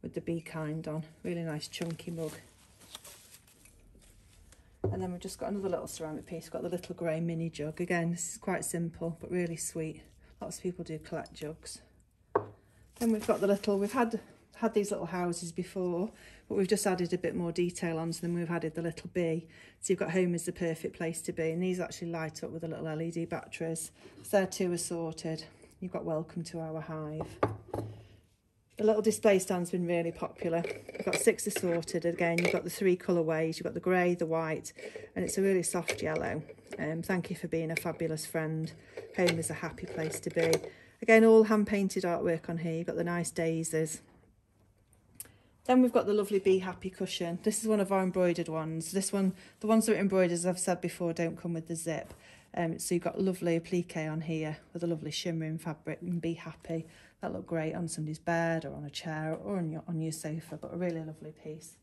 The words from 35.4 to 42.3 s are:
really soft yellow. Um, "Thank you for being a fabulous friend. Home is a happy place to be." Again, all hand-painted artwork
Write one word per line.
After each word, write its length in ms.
really 220
soft 400
yellow. 400
Um, 240
"Thank 300
you 40
for 120
being 240
a 40
fabulous 520
friend. 440
Home 240
is 100
a 60
happy 320
place 320
to 100
be." 220
Again, 240
all 200
hand-painted 580
artwork 460